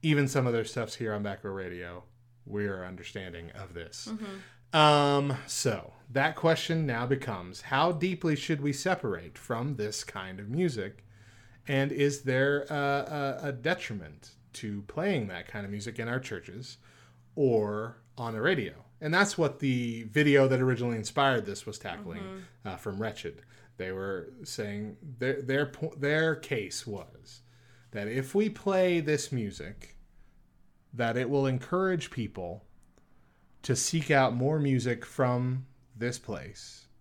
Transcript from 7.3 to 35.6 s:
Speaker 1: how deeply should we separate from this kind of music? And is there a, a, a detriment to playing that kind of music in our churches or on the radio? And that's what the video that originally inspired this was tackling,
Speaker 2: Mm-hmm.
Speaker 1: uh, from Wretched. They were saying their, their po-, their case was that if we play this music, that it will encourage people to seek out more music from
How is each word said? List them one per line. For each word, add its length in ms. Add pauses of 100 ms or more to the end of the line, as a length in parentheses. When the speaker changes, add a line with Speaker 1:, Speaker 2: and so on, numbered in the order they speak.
Speaker 1:
how 320
deeply 420
should 260
we 120
separate 640
from 380
this 280
kind 360
of 100
music? 560 (640)
And 240
is 300
there 480
a, 760
a, 40
a 40
detriment 800 (220)
to 300
playing 440
that 200
kind 180
of 60
music 280
in 80
our 120
churches 580 (580)
or 600 (200)
on 160
the 80
radio? 320 (280)
And 120
that's 240
what 220
the 440
video 440
that 140
originally 360
inspired 480
this 200
was 120
tackling, 440
Speaker 2:
Mm-hmm. 460
Speaker 1:
uh, 100
from 220
Wretched. 420 (360)
They 140
were 400 (120)
saying 540 (220)
their, 220
their 260
po-, 300
their 380
case 520
was 540 (500)
that 160
if 280
we 140
play 500
this 320
music, 640 (1000)
that 240
it 120
will 180
encourage 640
people 520 (1000)
to 120
seek 360
out 240
more 240
music 460
from 600 (300)